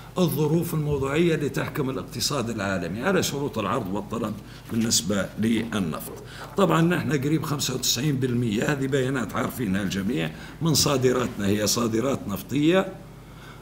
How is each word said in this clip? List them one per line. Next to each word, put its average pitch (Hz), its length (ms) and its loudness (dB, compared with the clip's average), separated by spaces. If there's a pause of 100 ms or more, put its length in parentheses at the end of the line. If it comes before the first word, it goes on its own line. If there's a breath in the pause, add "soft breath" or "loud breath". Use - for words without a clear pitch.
(180 loud breath)
الظروف 160 560 2
الموضوعية 147 600 2
اللي 147 140 0
تحكم 127 420 -2
الاقتصاد 117 600 -2
العالمي، 98 520 -2
على 175 200 4
شروط 139 360 -2
العرض 101 360 0
والطلب 104 400 -4 (380 loud breath)
بالنسبة 104 540 2 (140)
للنفط. 101 720 0 (440 loud breath)
طبعًا 165 260 6
نحن 165 300 2
قريب 151 300 0
خمسة 147 320 -2
وتسعين 127 420 0
بالمية، 123 560 2
هذه 135 140 0
بيانات 131 480 0
عارفينها 104 480 0
الجميع، 104 480 -2 (320 loud breath)
من 160 120 4
صادراتنا 123 720 2
هي 104 200 4
صادرات 113 640 0
نفطية. 147 580 2 (760 loud breath)